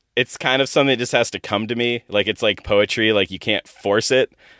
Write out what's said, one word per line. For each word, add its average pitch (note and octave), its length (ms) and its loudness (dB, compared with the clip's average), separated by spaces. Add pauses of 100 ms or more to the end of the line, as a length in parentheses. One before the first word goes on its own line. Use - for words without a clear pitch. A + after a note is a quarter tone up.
(160)
it's - 220 -2
kind C3+ 240 0
of C3 80 -2
something C#3 240 4
that A#2 60 -2
just A#2+ 120 -4
has A#2+ 200 2
to G2+ 80 -8
come G#2+ 280 -4
to A#2 80 -4
me. A#2+ 320 -2
Like, G2+ 200 -2
it's G#2 140 -4
like G#2+ 220 0
poetry, G#2+ 480 2
like, G2+ 180 2
you F#2 100 -10
can't - 280 -4
force G#2 420 -2
it. C3 220 2 (280)